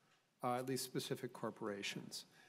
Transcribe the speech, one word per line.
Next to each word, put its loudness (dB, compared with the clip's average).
uh, 4
at 2
least 2
specific 0
corporations. -2